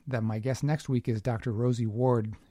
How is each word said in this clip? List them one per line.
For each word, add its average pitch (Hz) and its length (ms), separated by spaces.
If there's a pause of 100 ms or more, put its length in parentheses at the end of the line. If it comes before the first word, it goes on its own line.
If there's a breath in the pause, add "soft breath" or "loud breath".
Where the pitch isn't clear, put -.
that 127 160
my 110 160
guest 123 240
next 147 260
week 127 180
is 113 140
Doctor 120 300
Rosie 120 340
Ward, 113 480 (180)